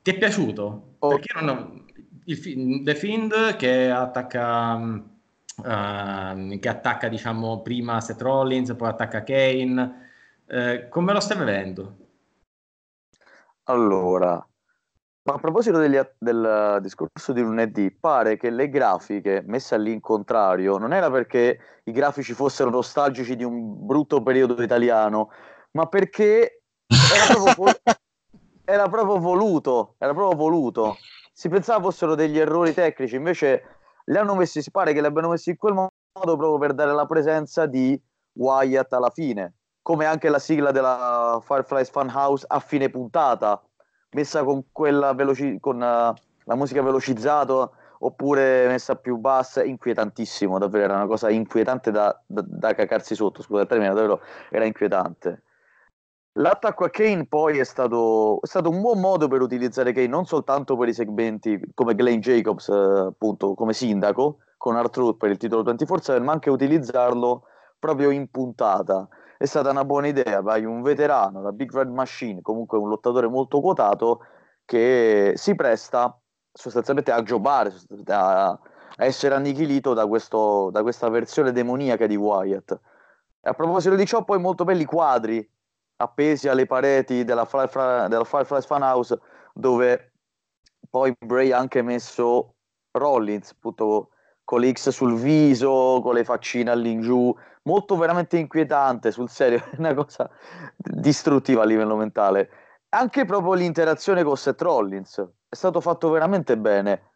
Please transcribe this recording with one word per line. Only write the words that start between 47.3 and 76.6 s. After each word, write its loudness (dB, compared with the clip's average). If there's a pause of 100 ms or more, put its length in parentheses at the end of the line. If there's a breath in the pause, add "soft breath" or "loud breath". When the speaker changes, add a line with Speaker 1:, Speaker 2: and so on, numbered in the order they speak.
Speaker 2:
oppure 2
messa -2
più -6
bassa, 0
inquietantissimo, -2
davvero, 2
era 2
una 0
cosa 0
inquietante 0
da, 0
da, -6
da -2
cacarsi -2
sotto, -2
scusa -2
il 0
termine, 2
davvero 2 (300 loud breath)
era 0
inquietante. -4 (920 soft breath)
L'attacco 0
a 0
Kane 0
poi 0
è 0
stato, 0
è -8
stato -2
un -2
buon 0
modo 2
per 2
utilizzare -2
Kane, 0
non -2
soltanto -2
per 0
i 0
segmenti -4 (140)
come 0
Glenn 2
Jacobs, 0
eh, 2
appunto, -2
come -2
sindaco, 0 (180)
con -2
R-Truth 0
per 0
il 0
titolo -2
twenty-four -2
seven, 0
ma -2
anche -2
utilizzarlo 0 (380 soft breath)
proprio 2
in -2
puntata. -2 (280 loud breath)
È -2
stata 0
una 0
buona 0
idea, 0
vai, 0
un -6
veterano, 0
la -6
Big -8
Red -2
Machine, -8
comunque -4
un -2
lottatore 0
molto -2
quotato, 0 (440 soft breath)
che 4
si 0
presta 0 (360)
sostanzialmente -2